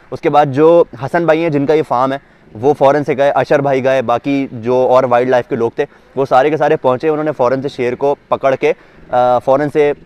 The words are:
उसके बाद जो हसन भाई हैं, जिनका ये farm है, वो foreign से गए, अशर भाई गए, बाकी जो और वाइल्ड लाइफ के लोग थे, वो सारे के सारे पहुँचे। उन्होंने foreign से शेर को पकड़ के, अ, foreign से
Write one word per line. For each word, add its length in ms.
उसके 180
बाद 220
जो 360
हसन 240
भाई 140
हैं, 120
जिनका 220
ये 80
farm 320
है, 220
वो 180
foreign 300
से 120
गए, 140
अशर 320
भाई 200
गए, 200
बाकी 520
जो 340
और 180
वाइल्ड 240
लाइफ 180
के 80
लोग 240
थे, 40
वो 80
सारे 240
के 80
सारे 180
पहुँचे। 340
उन्होंने 220
foreign 300
से 80
शेर 260
को 220
पकड़ 240
के, 140
अ, 680
foreign 300
से 240